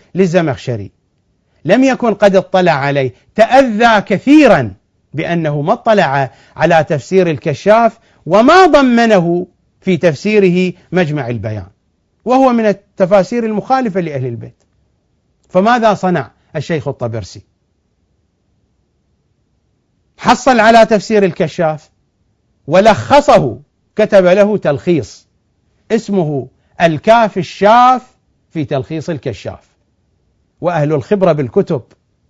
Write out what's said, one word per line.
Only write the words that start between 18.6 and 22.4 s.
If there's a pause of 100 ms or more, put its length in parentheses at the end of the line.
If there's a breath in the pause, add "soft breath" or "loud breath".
حصل
على
تفسير
الكشاف (760)